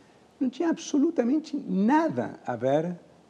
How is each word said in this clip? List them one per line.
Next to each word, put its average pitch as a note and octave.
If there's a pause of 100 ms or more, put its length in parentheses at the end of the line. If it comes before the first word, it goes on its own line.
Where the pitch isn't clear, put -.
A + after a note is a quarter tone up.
(400)
não C4
tinha E4+
absolutamente D4
nada G3
a B2
ver D3 (320)